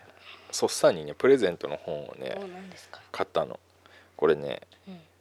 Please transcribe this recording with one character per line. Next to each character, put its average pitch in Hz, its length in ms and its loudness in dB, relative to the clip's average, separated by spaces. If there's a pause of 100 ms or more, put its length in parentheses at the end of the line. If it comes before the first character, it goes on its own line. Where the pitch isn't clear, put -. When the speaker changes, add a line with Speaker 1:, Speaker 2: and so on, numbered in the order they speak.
(520)
Speaker 1:
そ - 140 -2
っ 104 40 2
さ - 200 4
ん 107 60 2
に 78 100 -8
ね、 73 80 -10
プ - 140 0
レ 135 100 10
ゼ 98 120 2
ン 85 80 -4
ト 69 100 -8
の 71 100 -6
本 73 300 -8
を 60 80 -16
ね、 64 220 -10
Speaker 2:
お、 - 100 -12
何 185 220 -16
で 185 80 -20
す - 120 -20
か？ - 120 -20 (100)
Speaker 1:
買 - 140 -4
っ - 40 -14
た 78 160 0
の。 - 140 -12 (580)
こ 76 100 4
れ 78 80 6
ね、 71 260 -6 (260)
Speaker 2:
う 190 40 -16
ん。 180 80 -18 (220)